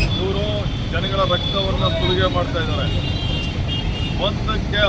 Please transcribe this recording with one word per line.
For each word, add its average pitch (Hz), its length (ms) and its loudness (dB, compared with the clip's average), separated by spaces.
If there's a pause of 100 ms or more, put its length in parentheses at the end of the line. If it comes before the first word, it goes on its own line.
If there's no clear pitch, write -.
(180)
ಇವರು - 260 0 (480)
ಜನಗಳ 190 280 0 (120)
ರಕ್ತವನ್ನ 262 640 0
ಸುಲಿಗೆ 185 400 2
ಮಾಡ್ತಾ 170 280 0
ಇದ್ದಾರೆ. 160 220 0 (1400)
ಒಂದಕ್ಕೆ 208 640 0